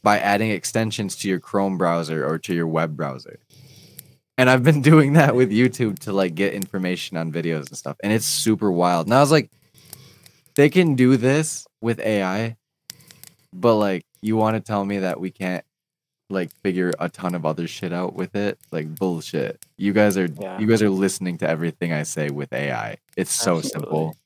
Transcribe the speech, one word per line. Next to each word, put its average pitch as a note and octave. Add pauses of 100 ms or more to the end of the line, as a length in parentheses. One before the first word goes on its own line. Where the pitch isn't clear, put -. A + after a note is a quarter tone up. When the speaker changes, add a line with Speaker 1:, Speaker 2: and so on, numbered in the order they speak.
Speaker 1:
by G#2
adding G#2
extensions G#2
to G2+
your F#2
Chrome G2
browser D#2+
or E2
to F#2
your E2+
web D#2+
browser. C2+ (960)
And B2+
I've B2+
been D3
<laughs> -
doing D3
that C3+
with B2
YouTube A#2
to, G#2
like, F#2+
get G2
information F#2
on D#2+
videos D#2+
and -
stuff, C2+
and G#2
it's A2+
super G#2+
wild. F2
And G#2+
I C3+
was D3
like, D3 (1040)
"They D3
can E3
do B2+
this C3+ (140)
with A2+
A G#2
I, A2 (1000)
but, A2
like, G2 (160)
you A2
wanna A2
tell G2+
me G2+
that F#2
we F#2
can't, F#2 (680)
like, F#2 (120)
figure F2+
a F2
ton F2+
of E2
other D#2+
shit F2
out F2+
with F#2
it? G2+ (120)
Like, D#2
bullshit. D#2+ (140)
You G2+
guys G#2
are, F2+ (120)
Speaker 2:
Yeah. F#2+
Speaker 1:
you G#2+
guys A2
are G#2
listening F#2
to D#2
everything E2
I D2+
say D2
with C#2+
A C2+
I. A1 (200)
It's F#2
so F2
Speaker 2:
Absolutely. D#2 (100)
Speaker 1:
simple." D#2